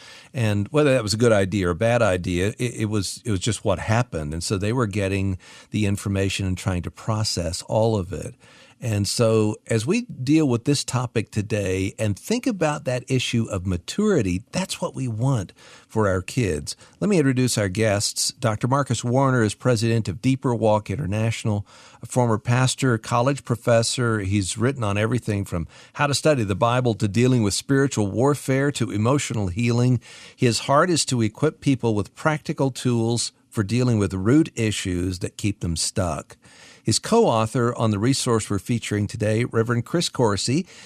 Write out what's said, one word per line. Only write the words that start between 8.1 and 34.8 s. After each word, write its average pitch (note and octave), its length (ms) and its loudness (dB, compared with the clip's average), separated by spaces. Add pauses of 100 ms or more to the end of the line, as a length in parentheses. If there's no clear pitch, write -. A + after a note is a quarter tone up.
it. - 220 -10 (440)
And G#2 280 -2
so A2 480 2 (100)
as A2+ 220 0
we A3 140 0
deal D3+ 460 0
with A#2 180 0
this C#3+ 180 0
topic B2 480 -4
today G2 640 -2
and G#2 200 -2
think - 280 -4
about D#3 400 -2
that B2 220 -4
issue A#2+ 420 0
of F#2 160 -4
maturity, G2 840 0
that's F#3 280 -4
what - 140 -6
we C3 140 -6
want A#2 440 0 (360)
for G#2+ 200 0
our F#2 140 2
kids. E2+ 540 -2 (240)
Let F3 100 0
me G3+ 80 4
introduce C3 400 2
our G#2 120 0
guests. G2+ 640 0
Doctor A2 340 -2
Marcus C3+ 360 0
Warner B2+ 380 2
is G#2+ 140 2
president A#2 520 0
of A2+ 140 -6
Deeper C3 320 0
Walk G#2+ 380 2
International, G#2 760 -2 (380)
a - 20 -14
former A#2+ 320 2
pastor, B2+ 600 0
college B2 440 0
professor. A#2 760 2
He's G2 400 0
written C3 240 0
on G2+ 120 0
everything A2 480 0
from E2 240 -4 (260)
how C#3+ 120 0
to C#3+ 80 0
study C#3+ 300 2
the G2+ 100 -2
Bible A#2+ 400 2
to G#2+ 140 -2
dealing A#2+ 340 4
with G2+ 140 0
spiritual C3+ 560 0
warfare C3+ 640 0
to G#2+ 180 -4
emotional G#2+ 560 0
healing. A#2+ 520 2 (360)
His A#2+ 240 2
heart D#3 320 4
is D3+ 140 2
to A#2+ 180 0
equip D3 380 -2
people A#2+ 340 2
with G2+ 180 -4
practical D3+ 560 -2
tools A#2 640 -2 (180)
for A2+ 140 -2
dealing A#2 340 2
with G2 160 0
root A#2 400 4
issues F#2+ 640 -2